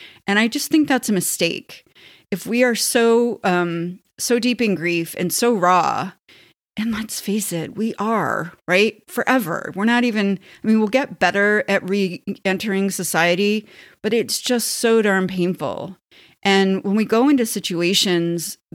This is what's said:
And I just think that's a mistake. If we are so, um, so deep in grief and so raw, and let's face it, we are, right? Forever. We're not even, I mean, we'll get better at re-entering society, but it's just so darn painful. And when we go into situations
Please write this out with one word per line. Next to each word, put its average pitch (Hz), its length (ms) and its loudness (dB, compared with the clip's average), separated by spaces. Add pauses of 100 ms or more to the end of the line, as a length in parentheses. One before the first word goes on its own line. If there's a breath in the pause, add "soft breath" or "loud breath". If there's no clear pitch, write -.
(260 loud breath)
And 202 140 0
I 226 80 2
just 285 240 -6
think 302 160 4
that's 254 220 0
a 208 40 2
mistake. - 720 -4 (460 loud breath)
If 180 140 -6
we 240 180 2
are 240 100 4
so, 233 720 2
um, 175 560 -2 (180)
so - 220 0
deep 240 220 0
in 208 120 2
grief 170 460 -2
and 180 140 -2
so 240 200 2
raw, 180 600 2 (640 soft breath)
and 220 140 -2
let's 220 280 -8
face 202 320 -4
it, 165 240 -6
we 214 200 -2
are, 170 580 -2 (140)
right? 196 420 2
Forever. 233 640 -2
We're 196 100 -2
not 240 180 2
even, 202 360 0 (240 loud breath)
I - 40 -6
mean, 220 120 4
we'll 214 80 2
get 254 320 -2
better 202 480 2
at 196 220 0
re-entering 190 1040 -2
society, 185 760 0 (340 loud breath)
but 214 120 -4
it's 226 260 -2
just 240 280 -2
so 226 340 2
darn 190 260 2
painful. 175 720 -4 (460 soft breath)
And 196 400 2
when 196 120 -2
we 220 80 2
go 233 260 2
into 247 180 2
situations 175 1120 -2 (160)